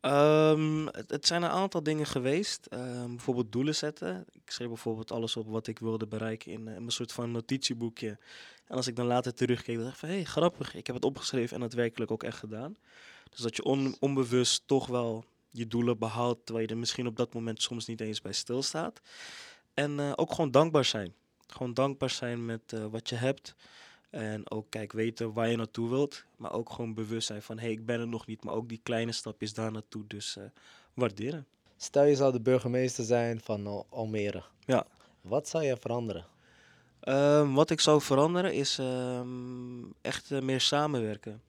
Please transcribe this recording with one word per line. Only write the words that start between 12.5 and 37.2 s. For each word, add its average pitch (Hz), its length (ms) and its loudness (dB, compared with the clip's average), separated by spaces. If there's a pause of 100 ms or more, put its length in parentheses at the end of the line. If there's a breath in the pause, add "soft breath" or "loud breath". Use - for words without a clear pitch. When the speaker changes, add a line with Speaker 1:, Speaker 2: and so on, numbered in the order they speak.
Speaker 1:
Dus - 100 -18
dat 117 160 -2
je - 80 -4
on-, 135 360 2
onbewust 127 680 4
toch 135 220 4
wel 117 380 -2 (240)
je 117 180 -6
doelen 120 300 2
behaalt, 117 480 0
terwijl 113 220 -2
je 110 60 -4
er 113 60 -2
misschien 120 280 -2
op 113 80 -4
dat 120 180 0
moment 113 280 -6
soms 117 240 -4
niet 113 160 -8
eens 107 200 -4
bij 98 120 -10
stilstaat. 139 680 -4 (720 loud breath)
En, 147 260 -2
eh, 143 160 -2
ook - 160 0
gewoon 151 200 2
dankbaar 147 340 6
zijn. 98 280 -2 (340)
Gewoon 123 260 -6
dankbaar 135 360 0
zijn 120 360 -4
met, 117 160 -6 (120)
eh, 110 120 -6
wat 110 240 -8
je 123 60 -4
hebt. 131 400 -2 (540 loud breath)
En 107 420 -6
ook, 107 180 -4
kijk, 107 220 -8
weten 113 420 -2
waar 113 160 2
je 117 60 2
naartoe 117 340 -4
wilt, 139 340 -2 (140)
maar 113 160 -10
ook 117 160 -4
gewoon 113 240 -8
bewust 110 340 -4
zijn 104 140 -8
van, 110 180 -12
"Hey, 117 120 -4
ik 110 140 -6
ben 117 140 -2
er 117 80 -4
nog 113 200 -6
niet," 110 160 -10
maar 104 100 -6
ook 117 160 -4
die 113 140 -10
kleine 113 280 0
stapjes 107 420 -6
daar 113 180 -4
naartoe, 107 360 -10
dus, 107 300 -10
eh, 98 60 -14 (500 soft breath)
waarderen. 123 520 -2 (320)
Speaker 2:
Stel, - 260 4
je 147 120 10
zou 135 160 6
de 123 100 0
burgemeester 127 600 2
zijn 117 380 2
van 104 260 -4
Al-, 101 220 -6
Almere. 110 540 -2 (220)
Speaker 1:
Ja. 127 200 4 (360 soft breath)
Speaker 2:
Wat 107 280 0
zou 160 140 0
jij 131 140 2
veranderen? 113 480 -4 (760 soft breath)
Speaker 1:
Ehm, 143 540 6